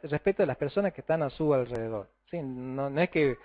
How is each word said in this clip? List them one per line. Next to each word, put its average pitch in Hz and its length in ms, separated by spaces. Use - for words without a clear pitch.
respecto 147 400
de 165 40
las 127 100
personas 190 360
que - 80
están 160 200
a 139 80
su 151 240
alrededor. 113 560
¿Sí? 170 120
No, 131 480
no 139 120
es 180 80
que 143 360